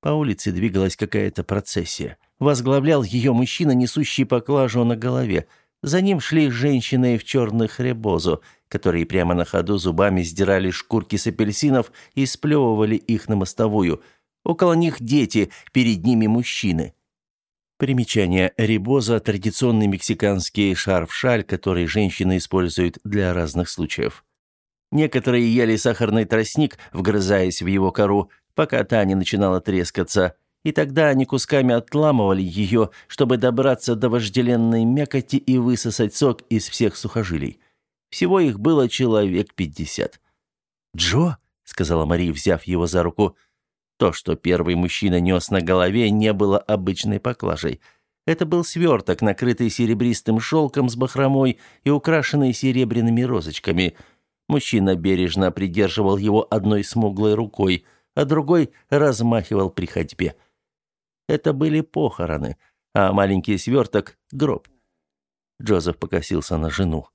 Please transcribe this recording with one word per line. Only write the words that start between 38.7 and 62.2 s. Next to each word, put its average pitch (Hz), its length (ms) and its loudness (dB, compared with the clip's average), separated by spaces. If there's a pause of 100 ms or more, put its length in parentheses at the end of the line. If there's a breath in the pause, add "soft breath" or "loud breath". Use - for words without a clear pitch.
человек 104 640 0
пятьдесят. - 680 -6 (720)
«Джо», — 131 420 0 (260)
сказала 82 420 -2
Мари, 87 260 0
взяв 80 320 0
его 87 240 -2
за 87 160 0
руку. 87 320 0 (640)
То, 87 160 2
что - 220 -4
первый 87 400 0
мужчина 90 440 0
нес 90 300 0
на 98 120 0
голове, 92 500 2
не 107 220 2
было 98 260 2
обычной 101 600 -2
поклажей. 85 600 -6 (440 soft breath)
Это 165 200 -2
был 170 180 0
сверток, 143 580 0
накрытый 117 480 0
серебристым 113 720 0
шелком 143 480 0
с 117 80 -4
бахромой 135 640 0 (240 loud breath)
и 139 60 0
украшенный 147 640 0
серебряными 117 680 0
розочками. 90 720 -2 (520 soft breath)
Мужчина 101 480 2
бережно 92 560 0
придерживал 98 640 0
его 104 320 0
одной 104 340 0
смуглой 107 500 0
рукой — 104 520 -2 (300 soft breath)
а 147 100 0
другой 151 460 0 (180 soft breath)
размахивал 113 800 2
при 87 160 -6
ходьбе. 85 500 -6 (920)
Это 151 260 0
были 151 280 0
похороны, 85 760 -4 (360)